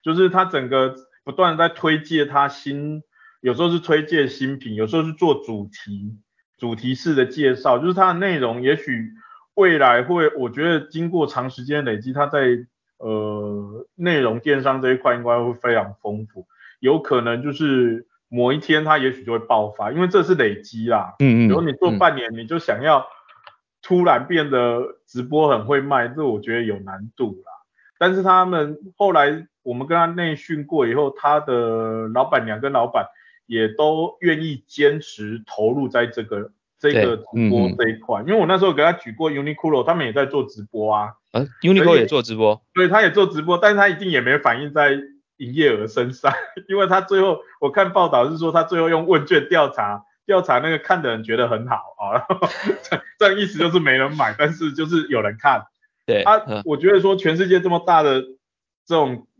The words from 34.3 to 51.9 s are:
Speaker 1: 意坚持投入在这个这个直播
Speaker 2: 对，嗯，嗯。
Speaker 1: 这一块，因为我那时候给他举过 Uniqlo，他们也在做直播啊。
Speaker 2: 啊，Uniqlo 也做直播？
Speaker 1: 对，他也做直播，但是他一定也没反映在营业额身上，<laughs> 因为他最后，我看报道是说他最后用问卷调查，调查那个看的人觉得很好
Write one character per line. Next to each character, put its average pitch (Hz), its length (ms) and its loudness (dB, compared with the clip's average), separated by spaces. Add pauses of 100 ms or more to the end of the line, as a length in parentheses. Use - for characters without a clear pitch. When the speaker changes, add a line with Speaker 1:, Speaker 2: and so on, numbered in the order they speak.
Speaker 1:
意 147 240 -8
坚 147 340 0
持 107 460 -12
投 110 260 -2
入 135 160 -2
在 120 180 0
这 117 160 -8
个 104 300 -8 (260)
这 - 140 2
个 113 240 2
直 110 60 -14
播 - 100 -20
Speaker 2:
对， 120 80 -2
嗯， 107 120 4
嗯。 95 260 2
Speaker 1:
这 113 100 2
一 110 60 -2
块， 110 260 -6
因 123 80 -10
为 202 60 2
我 190 120 4
那 185 120 2
时 185 60 4
候 180 80 4
给 147 100 0
他 170 100 6
举 143 200 -10
过 156 180 -4
Uniqlo， 143 540 -2
他 170 100 2
们 151 120 -2
也 113 60 -6
在 139 140 0
做 139 180 -4
直 107 260 -14
播 107 240 -2
啊。 104 200 -4 (180)
Speaker 2:
啊， 123 140 -2 (160)
Uniqlo 170 340 6
也 92 100 4
做 135 160 0
直 113 140 -8
播？ 107 260 2 (100)
Speaker 1:
对， 185 160 2
他 214 140 4
也 180 80 4
做 196 160 4
直 156 160 -6
播， 175 160 0
但 208 140 4
是 202 40 2
他 202 120 4
一 175 60 0
定 185 160 -6
也 139 100 2
没 131 180 2
反 131 240 0
映 147 100 -10
在 147 200 2 (440)
营 123 160 -12
业 147 180 4
额 107 160 -2
身 123 260 -4
上， 139 200 0 (180)
<laughs> - 180 -18
因 190 80 -2
为 196 100 2
他 185 140 2
最 190 200 0
后， 190 200 2 (200)
我 139 100 0
看 190 220 2
报 185 160 2
道 131 220 2
是 160 80 -8
说 160 140 -4
他 165 100 2
最 165 180 -2
后 165 80 2
用 165 180 0
问 160 200 2
卷 151 220 2
调 156 200 4
查， 104 360 -6 (220)
调 190 160 2
查 131 180 2
那 160 100 -4
个 156 80 -2
看 175 240 0
的 127 80 -2
人 110 140 -6
觉 113 120 -2
得 117 120 0
很 117 180 -4
好 120 100 -2 (220)